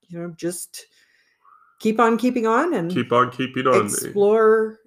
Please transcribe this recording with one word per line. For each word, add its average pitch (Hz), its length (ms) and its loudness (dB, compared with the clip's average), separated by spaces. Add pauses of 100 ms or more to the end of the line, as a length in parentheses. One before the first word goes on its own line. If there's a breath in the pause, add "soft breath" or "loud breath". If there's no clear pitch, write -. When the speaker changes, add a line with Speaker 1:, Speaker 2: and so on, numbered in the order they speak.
Speaker 1:
you 170 120 -14
know, 170 180 -10
just - 480 -10 (920 soft breath)
keep 220 200 0
on 226 180 4
keeping 240 300 -2
on 277 260 0
and 175 180 -4
Speaker 2:
Keep 120 200 -4
on 120 200 2
keeping 131 360 -4
on. 123 200 4
Speaker 1:
explore 220 1000 2